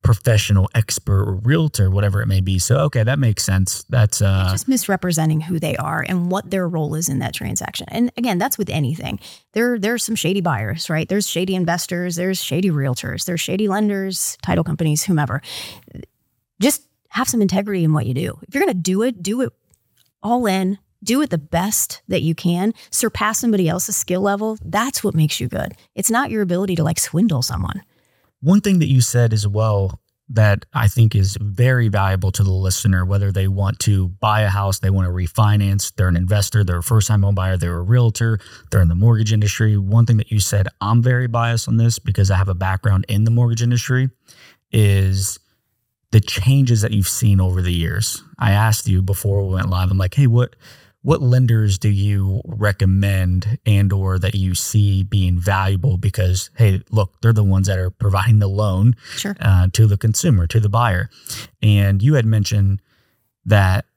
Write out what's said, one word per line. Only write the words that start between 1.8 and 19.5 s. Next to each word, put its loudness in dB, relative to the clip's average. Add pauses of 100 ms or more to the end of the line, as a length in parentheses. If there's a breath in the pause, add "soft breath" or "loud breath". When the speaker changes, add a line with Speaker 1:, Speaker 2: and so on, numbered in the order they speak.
Speaker 1:
whatever 0
it -4
may 0
be. 0
So, 0
okay, 0
that 0
makes 0
sense. -2
That's, 2
uh, 2
Speaker 2:
It's 0
just -4
misrepresenting 0
who -6
they -4
are -6
and -2
what -4
their -2
role -4
is -4
in -2
that -6
transaction. -8
And -2
again, -2
that's -2
with -6
anything. -4 (320 loud breath)
There, -2
there -2
are -4
some -6
shady -2
buyers, -4
right? -2
There's -4
shady -4
investors, -4
there's -4
shady -2
realtors, -4
there's -6
shady -4
lenders, -4
title -2
companies, -2
whomever. -2 (1200 loud breath)
Just 0 (280)
have -4
some 0
integrity 0
in 2
what 0
you -4
do. -6 (100)
If -20
you're 0
gonna 0
do -2
it, -4
do -4
it -4 (680)